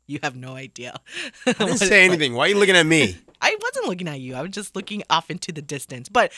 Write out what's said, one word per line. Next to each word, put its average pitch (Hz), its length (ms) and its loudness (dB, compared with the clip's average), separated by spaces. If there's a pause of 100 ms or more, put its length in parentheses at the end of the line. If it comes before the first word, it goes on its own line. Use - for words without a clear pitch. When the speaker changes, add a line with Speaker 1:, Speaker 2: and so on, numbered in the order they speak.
Speaker 1:
you 143 180 -8
have 135 100 -6
no 131 220 -16
idea 131 360 -14 (300)
<laughs> - 240 -16
Speaker 2:
I 247 60 2
didn't 214 160 -2
Speaker 1:
what 247 100 -2
Speaker 2:
say 202 60 0
Speaker 1:
it's 190 60 2
like. 202 100 8
Speaker 2:
anything. 170 340 4
Why 135 120 2
are - 20 2
you 202 100 2
looking 190 160 6
at 170 120 8
me? 139 360 4
Speaker 1:
<laughs> - 200 -12
I 320 200 2
wasn't 508 240 -4
looking 185 220 -6
at 143 120 -10
you. 127 140 -12
I 127 80 -6
was 185 80 -10
just 190 260 -12
looking 190 320 -8
off 165 220 0
into 180 220 -10
the 151 100 -12
distance. 135 480 -12
But 226 280 2